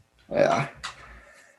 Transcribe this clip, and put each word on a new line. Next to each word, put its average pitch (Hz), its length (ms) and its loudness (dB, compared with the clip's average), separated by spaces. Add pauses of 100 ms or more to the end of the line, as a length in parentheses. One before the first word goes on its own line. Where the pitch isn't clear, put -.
(300)
Yeah. - 380 2 (920)